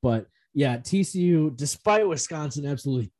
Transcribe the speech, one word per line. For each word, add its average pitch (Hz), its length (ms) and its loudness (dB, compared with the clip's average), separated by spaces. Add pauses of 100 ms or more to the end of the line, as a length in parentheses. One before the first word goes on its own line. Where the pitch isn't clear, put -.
But 113 240 0 (280)
yeah, 135 220 2
T 185 280 0
C - 160 -4
U, 165 340 4
despite 208 520 0
Wisconsin 151 600 -4
absolutely 131 540 -2